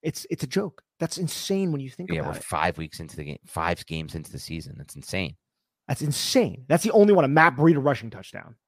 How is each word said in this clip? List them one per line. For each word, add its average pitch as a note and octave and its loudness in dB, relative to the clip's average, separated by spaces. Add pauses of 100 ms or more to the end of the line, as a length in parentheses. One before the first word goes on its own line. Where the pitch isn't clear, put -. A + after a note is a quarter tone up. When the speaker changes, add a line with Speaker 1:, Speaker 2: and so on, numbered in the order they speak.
Speaker 1:
It's, - -8
it's - -6
a D3 -4
joke. F#3+ -4 (160)
That's - -6
insane F#3+ -4
when C#3+ -2
you C3+ -10
think F3+ -12
Speaker 2:
Yeah, E2 -2
Speaker 1:
about C#2+ -6
Speaker 2:
we're - -12
Speaker 1:
it. - -14
Speaker 2:
five E2+ -2
weeks D#2+ -10
into D#2+ -14
the D2+ -10
game, D2 -12
five E2 -4
games D#2+ -8
into D#2 -12
the - -12
season. D#2 -12
That's C#2+ -18
insane. D#2+ -8 (500)
Speaker 1:
That's C3+ -6
insane. D3 0
That's E3 2
the A3 0
only G#3 8
one, F3 6
a C3 2
Matt D#3+ 6
Breida D3 6
rushing A#2+ -2
touchdown. - -18 (120)